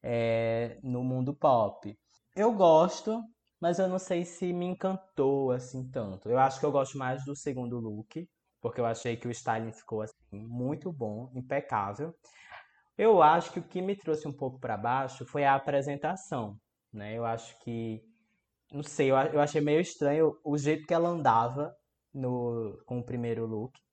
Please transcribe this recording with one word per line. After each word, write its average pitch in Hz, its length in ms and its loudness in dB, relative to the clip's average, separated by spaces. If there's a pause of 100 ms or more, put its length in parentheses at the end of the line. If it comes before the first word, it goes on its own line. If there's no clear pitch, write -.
é, 117 800 0
no 123 220 -4
mundo 127 300 0
pop. 117 600 2 (380)
Eu 214 180 2
gosto, 185 720 6 (380)
mas 170 180 2
eu 190 100 2
não 185 100 -2
sei 180 260 -2
se 180 280 -4
me 180 140 -2
encantou, 143 880 0
assim, 127 380 -6
tanto. 101 400 -8
Eu 123 80 4
acho 131 220 4
que 156 60 0
eu 147 60 2
gosto 135 260 0
mais 135 260 -4
do 143 120 -8
segundo 123 420 -6
look, 110 500 -10 (320)
porque 113 200 -6
eu 117 60 0
achei 113 300 -4
que 120 120 -8
o - 20 -4
styling 113 420 -4
ficou, 110 300 -8
assim, 107 120 -10 (180)
muito 123 600 -6
bom, 120 420 -8
impecável. 127 800 -4 (840)
Eu 202 260 6
acho 160 300 6
que - 80 -6
o - 20 -10
que 180 200 -8
me 190 140 -2
trouxe 156 320 -4
um 139 40 -8
pouco 131 260 -8
pra 113 180 -6
baixo 127 500 -4
foi 143 180 -2
a 139 100 6
apresentação, 139 1000 -4 (360)
né? 104 240 -10
Eu 117 100 -4
acho 113 340 -6
que, 113 420 -6 (680)
não 143 100 -10
sei, 139 280 2
eu 135 60 6
a-, 135 100 4
eu 147 140 2
achei 147 200 2
meio 147 200 4
estranho 151 640 2
o 147 140 0
jeito 147 280 0
que 175 80 0
ela 170 140 2
andava 135 680 2 (400)
no, 120 720 -4
com 123 140 -6
o 120 40 -8
primeiro 117 420 -4
look. 110 260 -6 (200)